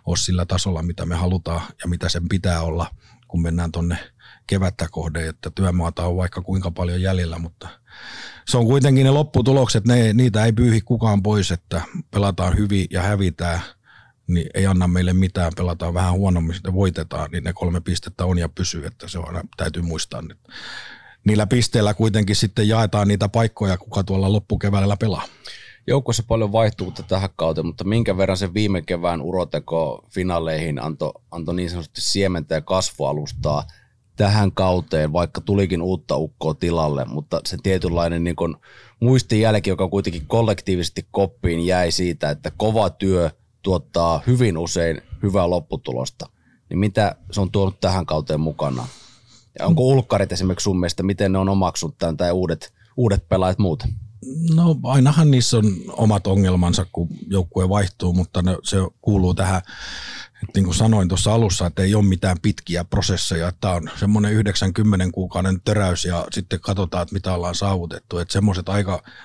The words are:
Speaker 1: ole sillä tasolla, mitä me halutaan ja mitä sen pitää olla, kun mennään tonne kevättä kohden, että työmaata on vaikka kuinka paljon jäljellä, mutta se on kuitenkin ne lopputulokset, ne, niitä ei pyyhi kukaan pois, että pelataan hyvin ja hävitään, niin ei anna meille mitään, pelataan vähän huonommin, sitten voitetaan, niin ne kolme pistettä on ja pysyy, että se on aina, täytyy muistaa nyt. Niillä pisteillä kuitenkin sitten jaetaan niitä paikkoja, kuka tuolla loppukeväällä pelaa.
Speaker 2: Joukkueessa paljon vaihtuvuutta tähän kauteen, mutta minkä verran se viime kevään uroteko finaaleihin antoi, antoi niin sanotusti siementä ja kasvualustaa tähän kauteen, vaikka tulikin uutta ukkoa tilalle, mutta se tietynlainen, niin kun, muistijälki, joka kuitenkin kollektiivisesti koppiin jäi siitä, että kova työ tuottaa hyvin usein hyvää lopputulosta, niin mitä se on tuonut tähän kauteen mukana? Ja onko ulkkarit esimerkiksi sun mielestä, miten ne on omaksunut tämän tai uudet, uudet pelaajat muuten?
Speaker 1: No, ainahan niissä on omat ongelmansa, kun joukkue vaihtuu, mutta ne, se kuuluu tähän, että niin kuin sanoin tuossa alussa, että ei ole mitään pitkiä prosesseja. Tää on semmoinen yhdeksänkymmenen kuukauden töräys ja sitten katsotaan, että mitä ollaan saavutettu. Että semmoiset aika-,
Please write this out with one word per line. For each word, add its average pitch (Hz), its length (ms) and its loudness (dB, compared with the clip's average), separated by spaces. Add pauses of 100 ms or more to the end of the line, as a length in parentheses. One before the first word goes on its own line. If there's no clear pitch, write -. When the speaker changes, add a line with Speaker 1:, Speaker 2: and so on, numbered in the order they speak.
Speaker 1:
ole 85 120 -2
sillä 90 300 0
tasolla, 92 360 -2
mitä 87 240 -6
me 87 80 -2
halutaan 85 480 -2 (200)
ja 87 60 -6
mitä 85 200 -4
sen 85 200 -2
pitää 90 340 0
olla, 82 280 -4 (380)
kun 85 140 -2
mennään 85 300 -2
tonne 85 260 -2 (480)
kevättä 92 440 0
kohden, 82 380 -6
että 82 220 -10
työmaata 87 560 0
on 87 100 0
vaikka 90 260 -2
kuinka 92 280 -2
paljon 87 320 -2
jäljellä, 90 360 0
mutta 85 300 -12 (800)
se - 80 2
on 117 100 4
kuitenkin 135 380 6
ne 135 60 6
lopputulokset, 135 760 4
ne, 117 280 4
niitä 110 320 4
ei 117 80 4
pyyhi 113 280 4
kukaan 113 420 2
pois, 104 280 2
että 82 320 -4 (280)
pelataan 95 460 2
hyvin 98 340 2
ja 92 120 -2
hävitään, 87 580 0 (680)
niin 87 280 0
ei 98 120 2
anna 90 220 2
meille 90 240 2
mitään, 90 440 0
pelataan 87 380 -4
vähän 92 180 0
huonommin, 90 420 0
sitten 95 200 -6
voitetaan, 78 560 -2
niin 85 140 -6
ne 85 80 -4
kolme 87 280 -2
pistettä - 440 -6
on 90 140 0
ja 85 100 -2
pysyy, 82 380 -6
että - 220 -14
se 90 100 -10
on 85 100 -8
aina, 85 120 -8 (160)
täytyy 85 260 -4
muistaa 80 400 -6
nyt. - 160 -16 (840)
Niillä 104 220 4
pisteillä 110 480 2
kuitenkin 107 420 2
sitten 107 320 2
jaetaan 107 400 2
niitä 101 200 2
paikkoja, 107 500 0
kuka 101 260 -4
tuolla 95 280 0
loppukeväällä 101 640 0
pelaa. 107 280 -2 (600)
Speaker 2:
Joukkueessa 120 360 0
paljon 110 300 0
vaihtuvuutta 104 500 0
tähän 95 340 -2
kauteen, 82 300 -2
mutta 82 180 -6
minkä 104 320 0
verran 95 200 2
se 90 180 -4
viime 98 280 0
kevään 85 400 -2
uroteko 80 880 -4
finaaleihin 80 720 -2
antoi, 78 300 -6 (180)
antoi 85 240 -6
niin 90 160 -4
sanotusti 85 300 -10
siementä 92 540 -2
ja 78 60 0
kasvualustaa 73 1080 -4 (500)
tähän 101 360 2
kauteen, 80 600 0
vaikka 85 280 -2
tulikin 92 420 0
uutta 90 340 -2
ukkoa 78 380 -4
tilalle, 78 500 -2
mutta 76 420 -6
se - 160 -8
tietynlainen, 85 640 0
niin 85 120 -4
kun, 85 240 -6 (400)
muistijälki, 110 720 2
joka 92 180 -2
kuitenkin 87 380 -4
kollektiivisesti 98 840 -2
koppiin 85 560 -2
jäi 90 260 2
siitä, 82 380 -2
että 76 260 -8
kova 107 340 2
työ 92 400 0 (320)
tuottaa 85 640 0
hyvin 120 320 2
usein 82 440 -2 (200)
hyvää 95 280 2
lopputulosta, - 800 -6 (400)
niin 85 100 -4
mitä 104 380 0 (140)
se 101 100 -4
on 95 100 0
tuonut 95 300 -2
tähän 92 260 0
kauteen 78 340 -2
mukana? 73 460 -4 (720)
Ja - 80 -2
onko 160 160 4
ulkkarit 123 500 2
esimerkiksi 92 320 -2
sun 92 160 0
mielestä, 87 220 -2
miten 95 300 0
ne 98 60 2
on 95 100 2
omaksunut 92 500 -2
tämän 82 180 -2
tai 87 160 0
uudet, 87 400 -2 (240)
uudet 107 320 0
pelaajat 92 300 0
muuten? 87 320 0 (640)
Speaker 1:
No, 165 280 4
ainahan 143 480 6
niissä 123 260 4
on 107 80 4 (240)
omat 107 380 2
ongelmansa, 92 640 4
kun 82 160 -4 (180)
joukkue 92 420 0
vaihtuu, 92 440 0
mutta 90 300 0
ne, 92 200 0
se - 140 -2 (240)
kuuluu 92 340 2
tähän, 95 240 0 (840)
että - 120 -12
niin 98 100 4
kuin 87 100 0
sanoin 107 340 4
tuossa 101 260 2
alussa, 98 320 2
että 87 160 -2
ei 98 120 4
ole 104 100 4
mitään 92 380 2
pitkiä 87 420 -2
prosesseja. 90 760 -2
Tää 98 120 0
on 80 240 -4
semmoinen 104 360 2
yhdeksänkymmenen 101 800 2
kuukauden 92 520 -2
töräys 101 400 0
ja 85 280 -2
sitten 92 280 -4
katsotaan, 95 420 -2
että 82 120 -8
mitä 95 180 -4
ollaan 87 220 -4
saavutettu. 87 640 -4
Että 85 140 -6
semmoiset 98 360 2
aika-, 95 340 -2 (220)